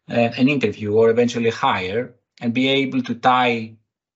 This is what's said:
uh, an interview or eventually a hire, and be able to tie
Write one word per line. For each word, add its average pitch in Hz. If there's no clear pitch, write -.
uh, -
an 120
interview 107
or 113
eventually 117
a 110
hire, 117
and 117
be 127
able 135
to 123
tie 120